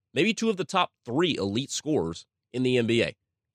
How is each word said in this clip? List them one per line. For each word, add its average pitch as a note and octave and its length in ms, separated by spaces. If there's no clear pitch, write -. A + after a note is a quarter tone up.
maybe G3+ 220
two A3+ 160
of F#3 60
the F3 80
top - 260
three C#3 320
elite G2+ 360
scorers F2 560
in B2+ 80
the B2+ 160
N A#2 80
B A#2 160
A, E2 140